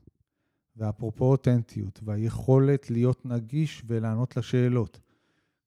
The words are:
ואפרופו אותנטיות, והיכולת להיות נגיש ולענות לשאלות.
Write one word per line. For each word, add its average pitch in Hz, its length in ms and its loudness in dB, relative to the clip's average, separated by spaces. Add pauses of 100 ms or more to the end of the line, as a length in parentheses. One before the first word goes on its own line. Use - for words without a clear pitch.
(760)
ואפרופו 110 500 -4
אותנטיות, 120 800 0
והיכולת 113 880 2
להיות 120 340 0
נגיש 123 640 -4
ולענות 113 500 -2
לשאלות. 123 600 0 (680)